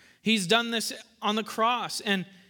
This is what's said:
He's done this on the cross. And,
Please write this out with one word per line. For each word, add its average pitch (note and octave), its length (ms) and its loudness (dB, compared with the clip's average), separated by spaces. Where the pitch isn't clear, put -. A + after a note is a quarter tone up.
He's G#3+ 240 2
done A#3 260 2
this A3+ 200 -4
on G#3+ 140 0
the A3 80 0
cross. A3 580 -2
And, G3 240 0